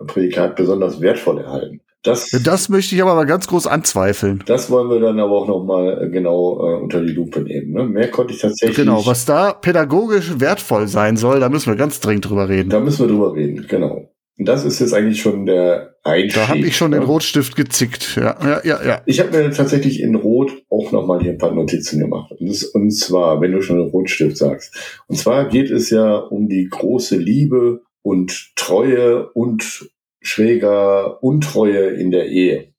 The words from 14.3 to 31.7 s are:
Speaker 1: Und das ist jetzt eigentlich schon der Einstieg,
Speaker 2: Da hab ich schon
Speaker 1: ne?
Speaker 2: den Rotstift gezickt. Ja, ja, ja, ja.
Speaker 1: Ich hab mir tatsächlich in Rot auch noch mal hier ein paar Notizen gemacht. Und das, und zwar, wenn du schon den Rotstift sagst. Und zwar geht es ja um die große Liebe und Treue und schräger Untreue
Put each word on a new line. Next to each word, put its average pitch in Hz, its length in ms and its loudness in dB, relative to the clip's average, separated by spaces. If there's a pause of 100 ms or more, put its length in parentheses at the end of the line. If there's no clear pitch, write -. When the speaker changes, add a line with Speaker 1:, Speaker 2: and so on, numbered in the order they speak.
Speaker 1:
Und 98 120 -2
das 139 160 2
ist - 160 -4
jetzt 120 120 0
eigentlich 107 280 0
schon 101 240 0
der 90 580 0
Einstieg, 90 300 0 (100)
Speaker 2:
Da 113 60 -2
hab 156 80 0
ich 147 180 0
schon 165 160 2
Speaker 1:
ne? 147 80 2
Speaker 2:
den - 60 0
Rotstift 147 500 0
gezickt. - 600 -2
Ja, 117 260 0
ja, 143 220 0
ja, 156 200 0
ja. 123 200 0
Speaker 1:
Ich 143 160 2
hab 185 100 0
mir 151 200 2
tatsächlich 135 500 0
in 113 120 2
Rot 117 380 2 (180)
auch 107 220 -2
noch 98 160 0
mal 90 140 0
hier 87 100 -2
ein 78 60 -6
paar - 160 0
Notizen 78 480 -2
gemacht. - 360 -4
Und 85 120 -6
das, 98 160 -4
und 104 260 2
zwar, 87 480 2
wenn 90 140 2
du 95 80 0
schon 87 160 0
den 85 100 0
Rotstift 80 480 0
sagst. - 400 -2 (320)
Und - 80 -4
zwar 135 320 0
geht 123 240 2
es 113 180 0
ja 110 280 4
um 104 320 -4
die 92 200 0
große 117 460 -2
Liebe 120 680 2 (180)
und 92 560 -4
Treue 120 760 2
und 117 580 -4 (300)
schräger 101 1040 2
Untreue 107 680 2